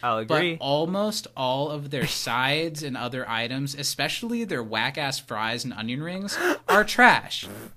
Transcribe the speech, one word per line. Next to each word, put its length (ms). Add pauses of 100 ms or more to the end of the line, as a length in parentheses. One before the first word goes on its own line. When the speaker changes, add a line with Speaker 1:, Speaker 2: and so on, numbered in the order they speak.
Speaker 1:
I'll 180
agree. 360
Speaker 2:
But 80
almost 640 (100)
all 320
of 220
their 160
Speaker 1:
<laughs> 180
Speaker 2:
sides 560
and 160
other 320
items, 460
especially 680
their 180
whack-ass 560
fries 440
and 100
onion 280
rings, 360 (300)
are 160
trash. 640 (320)